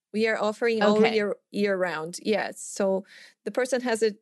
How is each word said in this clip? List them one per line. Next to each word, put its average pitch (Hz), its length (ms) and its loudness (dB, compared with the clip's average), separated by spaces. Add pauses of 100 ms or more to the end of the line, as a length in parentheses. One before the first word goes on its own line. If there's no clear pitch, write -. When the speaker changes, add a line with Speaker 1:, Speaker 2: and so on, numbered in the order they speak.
(140)
Speaker 1:
We 220 120 0
are 220 140 0
offering 214 420 0
all 208 140 6
Speaker 2:
Okay. 220 180 4
Speaker 1:
year, 208 220 0 (140)
year 202 260 0
round. 170 460 -4
Yes. 185 400 -2
So 196 420 -2 (400)
the 220 60 -6
person 247 320 -2
has 226 200 0
a, 214 180 2